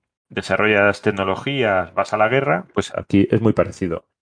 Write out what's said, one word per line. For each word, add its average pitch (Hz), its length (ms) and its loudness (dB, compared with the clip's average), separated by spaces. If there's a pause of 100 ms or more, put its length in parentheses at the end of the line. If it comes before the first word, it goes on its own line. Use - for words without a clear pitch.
(300)
desarrollas 101 720 2
tecnologías, 98 880 -2
vas 98 220 -4
a - 20 0
la 107 120 2
guerra, 139 440 0
pues - 240 -4
aquí - 340 2
es 110 120 2
muy 110 100 4
parecido. 87 560 -4 (140)